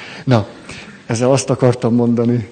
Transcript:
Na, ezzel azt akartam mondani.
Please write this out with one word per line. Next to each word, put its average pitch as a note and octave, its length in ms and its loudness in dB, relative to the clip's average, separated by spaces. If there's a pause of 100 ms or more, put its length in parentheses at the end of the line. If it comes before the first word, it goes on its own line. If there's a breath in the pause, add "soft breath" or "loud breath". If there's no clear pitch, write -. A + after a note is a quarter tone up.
(240 loud breath)
Na, A#2+ 220 2 (600 loud breath)
ezzel B2 240 0
azt C#3 200 0
akartam A#2+ 440 2
mondani. A#2+ 580 0